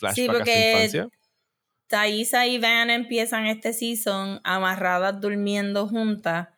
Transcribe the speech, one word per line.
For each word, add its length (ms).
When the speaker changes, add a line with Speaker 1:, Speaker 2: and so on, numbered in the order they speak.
Speaker 1:
flashback 280
a 40
su 60
Speaker 2:
porque 340
Speaker 1:
infancia. 360
Speaker 2:
Taissa 600
y 100
Van 320
empiezan 560
este 260
season 720
amarradas 800
durmiendo 640
juntas 720